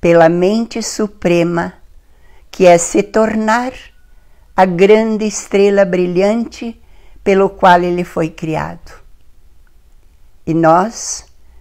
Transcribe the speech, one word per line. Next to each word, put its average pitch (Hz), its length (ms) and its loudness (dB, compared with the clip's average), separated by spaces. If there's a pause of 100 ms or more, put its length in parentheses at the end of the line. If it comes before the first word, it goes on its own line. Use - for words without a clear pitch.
pela 170 240 4
mente 208 560 -2
suprema, 175 920 -4 (760)
que 185 160 2
é 175 100 8
se 196 240 -2
tornar 220 720 -2 (800)
a 190 120 4
grande 208 580 2
estrela 202 640 0
brilhante 190 920 -4 (460)
pelo 196 260 2
qual 180 320 2
ele 175 220 -4
foi 170 260 -6
criado. 160 600 -10 (1500)
E 160 80 -4
nós 165 720 -2 (360)